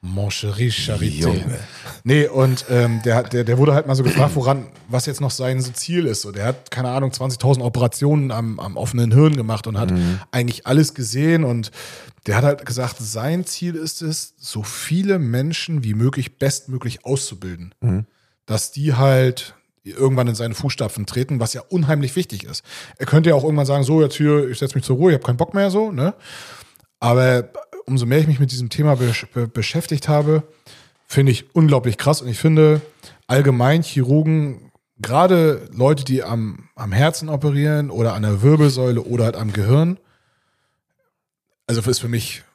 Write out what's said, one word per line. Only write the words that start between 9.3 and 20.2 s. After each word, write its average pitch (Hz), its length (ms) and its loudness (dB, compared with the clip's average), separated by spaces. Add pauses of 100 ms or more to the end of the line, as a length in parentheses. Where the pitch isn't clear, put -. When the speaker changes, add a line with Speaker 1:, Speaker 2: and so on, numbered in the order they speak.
Speaker 1:
gemacht 110 280 -4
und 107 140 -4
hat 104 120 -2
Speaker 2:
Mhm. 90 280 0 (100)
Speaker 1:
eigentlich 120 380 -4
alles 147 260 2
gesehen. 143 520 0
Und 117 260 -4 (560)
der 104 80 0
hat 123 80 2
halt 143 220 0
gesagt, 120 340 -6
sein 127 460 -4
Ziel 175 300 -8
ist 160 260 -10
es, 160 360 -8
so - 240 -10
viele 190 580 -2
Menschen 139 680 -2
wie 107 80 -2
möglich 123 440 0
bestmöglich 127 680 -6
auszubilden. 92 760 -8
Speaker 2:
Mhm. 107 260 -2 (400)
Speaker 1:
Dass - 280 -4
die 143 220 0
halt 131 600 2 (300)
irgendwann 127 420 0